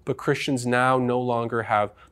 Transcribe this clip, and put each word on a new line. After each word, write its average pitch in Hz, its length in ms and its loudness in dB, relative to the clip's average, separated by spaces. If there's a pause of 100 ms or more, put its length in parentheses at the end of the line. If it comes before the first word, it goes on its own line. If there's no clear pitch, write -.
but - 140 -4
Christians 135 480 -2
now 123 320 2
no 123 220 0
longer 117 440 -2
have 104 280 0 (200)